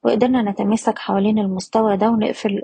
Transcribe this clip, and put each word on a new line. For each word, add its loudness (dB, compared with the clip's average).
وقدرنا 2
نتماسك -2
حوالين 0
المستوى 0
ده 2
ونقفل -2